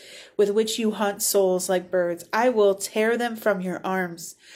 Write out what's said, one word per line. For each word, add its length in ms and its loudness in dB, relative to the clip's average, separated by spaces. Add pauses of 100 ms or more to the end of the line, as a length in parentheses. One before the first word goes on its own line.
(360)
with 140 4
which 280 0
you 120 0
hunt 320 -2
souls 440 2
like 240 0
birds. 400 -2
I 200 2
will 240 4
tear 420 0
them 200 -4
from 260 0
your 200 -6
arms. 540 -6 (200)